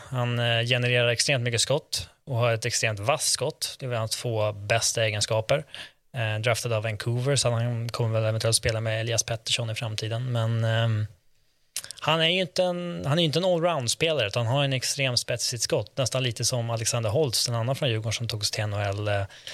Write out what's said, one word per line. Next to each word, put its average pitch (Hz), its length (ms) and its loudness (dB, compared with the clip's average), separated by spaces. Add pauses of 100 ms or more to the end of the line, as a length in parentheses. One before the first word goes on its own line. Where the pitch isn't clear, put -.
Han, 120 300 0
eh, 117 260 2
genererar 123 420 4
extremt 120 360 2
mycket 120 180 0
skott - 480 -2 (160)
och 139 100 -4
har 117 180 2
ett 113 120 -2
extremt 110 340 0
vasst 131 320 0
skott. - 480 -4
Det 135 60 -8
är 127 40 -6
hans 113 260 -2
två 107 360 0
bästa 110 520 0
egenskaper. 110 600 2 (520)
Eh, 110 260 -2
draftad 117 340 2
av 107 80 0
Vancouver, 120 520 -2
så 123 140 2
han 117 400 0
kommer 113 300 0
väl 110 100 2
eventuellt 113 260 2
spela 113 260 0
med 113 200 -2
Elias 113 220 -2
Pettersson - 460 -4
i 110 60 -6
framtiden. 113 560 -4
Men, 113 320 0
ehm, 113 440 2 (960)
han 160 180 2
är 160 80 4
ju 185 120 2
inte 185 220 0
en, 175 420 -2
han 147 120 2
är 175 40 4
ju 170 40 4
inte 151 140 2
en 185 60 2
allround-spelare, 160 840 2
utan 117 180 0
han 120 100 2
har 143 80 2
en 139 100 0
extrem 131 440 0
spets - 280 -2
i - 40 -2
sitt 117 120 -4
skott. - 360 0
Nästan 131 260 0
lite 120 220 -2
som 117 240 0
Alexander 113 400 0
Holtz, 127 400 2
en 120 60 -2
annan 117 200 0
från 139 140 0
Djurgården 110 240 -2
som 120 140 -4
togs 104 240 -4
till 110 120 -2
N 107 100 -2
H 101 60 -2
L, 101 280 -2
eh, 101 160 0 (300)